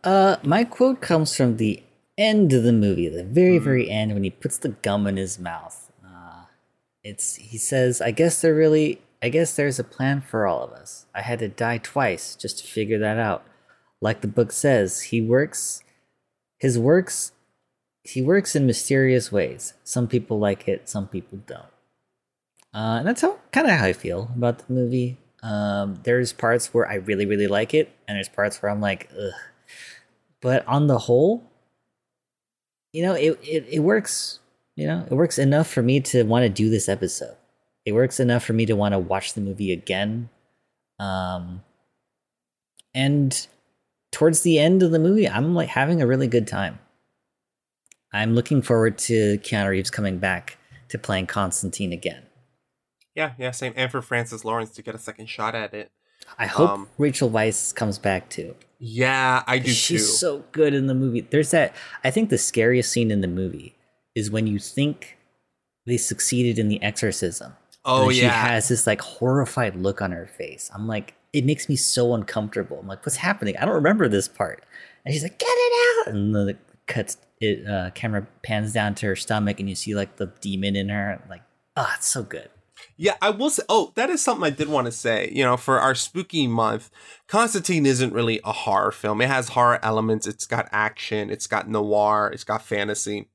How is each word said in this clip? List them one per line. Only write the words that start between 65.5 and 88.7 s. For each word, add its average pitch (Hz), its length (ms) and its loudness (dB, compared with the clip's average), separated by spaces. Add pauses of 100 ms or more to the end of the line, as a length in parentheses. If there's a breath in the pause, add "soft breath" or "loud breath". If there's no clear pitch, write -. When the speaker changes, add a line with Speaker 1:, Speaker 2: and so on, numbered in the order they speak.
Speaker 1:
they 120 120 0
succeeded 120 600 0
in 110 100 2
the 104 140 0
exorcism. 101 720 -4 (300)
Speaker 2:
Oh, 131 240 4
Speaker 1:
And 127 80 4
she 123 80 4
Speaker 2:
yeah. 123 60 6
Speaker 1:
has 117 400 2
this, 117 180 2
like, 107 140 0
horrified 131 720 -2
look 95 260 -2
on 95 100 -2
her 87 160 -10
face. - 460 -14
I'm 101 140 -8
like, 107 280 -8 (180)
it 139 120 2
makes 147 240 0
me 143 60 2
so 123 380 2
uncomfortable. 104 680 -4
I'm 98 80 -16
like, 98 180 -12
"What's - 120 -4
happening? 180 400 -2
I - 80 -2
don't 190 100 0
remember 165 320 4
this 101 200 2
part." - 380 -6 (400 loud breath)
And 135 80 -4
she's 160 100 -4
like, - 160 -10
"Get 480 80 -2
it 480 600 4
out!" 107 60 -6
And 104 220 0
then 101 140 0
it 101 80 -8 (300)
cuts, - 300 -6 (220)
it, 104 280 -2
uh, 92 240 -4
camera 107 360 -4 (160)
pans 107 300 -2
down 104 220 0
to - 120 -8
her 98 80 -2
stomach 104 440 -2
and 98 100 -6
you 92 60 -6
see, - 200 -6
like, 98 220 -6
the 98 100 -6 (140)
demon 98 340 -4
in 98 140 -2
her. 101 400 -6
Like, 92 120 -18 (360)
oh, 127 180 -2
it's - 120 -4
so 127 160 -2
good. - 260 -14 (480 loud breath)
Speaker 2:
Yeah, 185 240 0
I 202 80 2
will 220 200 -2
say, - 200 -4
oh, - 260 2
that 254 140 0
is 339 140 -2
something 226 200 0
I 156 60 2
did 143 180 -4
wanna 127 240 0
say. 113 420 -2
You 135 100 2
know, 123 140 4
for 131 220 2
our 131 160 2
spooky 160 520 -4
month, 113 420 -2 (380 loud breath)
Constantine 196 580 0
isn't 131 280 2
really 113 300 0
a 107 80 -6
horror 101 400 0